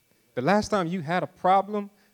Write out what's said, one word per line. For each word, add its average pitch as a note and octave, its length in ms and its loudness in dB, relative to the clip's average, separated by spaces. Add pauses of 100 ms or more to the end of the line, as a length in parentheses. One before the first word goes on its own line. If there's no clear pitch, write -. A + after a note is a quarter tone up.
(360)
The B2+ 60 -4
last G3+ 260 2
time F#3+ 200 -2
you F3+ 140 -6
had E3+ 220 -2
a C#3+ 40 -4
problem, G3 640 0 (240)